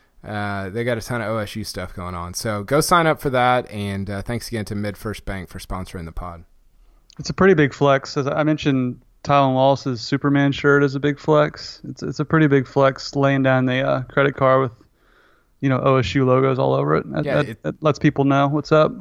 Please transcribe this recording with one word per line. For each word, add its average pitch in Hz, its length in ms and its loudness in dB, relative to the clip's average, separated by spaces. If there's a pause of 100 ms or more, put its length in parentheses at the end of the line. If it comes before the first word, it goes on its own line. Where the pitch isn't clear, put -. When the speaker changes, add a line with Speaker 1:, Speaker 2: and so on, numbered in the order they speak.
(240)
Speaker 1:
uh, 101 440 -8
they 117 160 -6
got 120 120 -2
a 110 40 -6
ton 120 200 -6
of 104 60 -6
O 110 120 -4
S 104 180 -8
U 107 80 -8
stuff 90 300 -10
going 90 200 -10
on. 87 180 -10
So 104 300 -6
go 139 180 0
sign 165 280 2
up 151 120 0
for 147 100 -6
that, 123 420 0
and, 98 360 -6
uh, 101 140 -8
thanks - 240 -8
again 107 200 -8
to 104 100 -8
MidFirst 104 480 -8
Bank 95 240 -10
for 92 100 -16
sponsoring 92 460 -10
the 82 80 -12
pod. 85 320 -12 (760)
Speaker 2:
It's 147 100 -10
a 156 60 -6
pretty 190 200 6
big 147 200 4
flex. 139 420 2
As 139 120 -2
I 151 160 0
mentioned, 135 580 0 (220)
Tylan 139 300 4
Wallace's 131 460 2
Superman 139 520 2
shirt 143 320 4
is 135 100 0
a 139 60 -6
big 143 180 -2
flex. - 680 0
It's, - 160 -12
it's 147 160 -6
a 147 40 -4
pretty 160 220 4
big 139 220 2
flex 135 480 0
laying 139 260 2
down 131 240 2
the, 127 140 -2
uh, 135 220 -2
credit 139 340 -2
card 131 260 4
with, 120 100 -4 (880)
you 139 80 0
know, 131 140 0
O 135 140 4
S 131 180 0
U 135 100 2
logos 131 320 2
all 135 180 0
over 143 200 0
it. - 180 -2
That, 151 120 -4
Speaker 1:
Yeah, 139 100 -2
Speaker 2:
that, 143 140 0
Speaker 1:
it 110 160 -14
Speaker 2:
that - 180 -8
lets 151 160 0
people 143 260 0
know 139 220 2
what's 143 240 -4
up. 156 300 4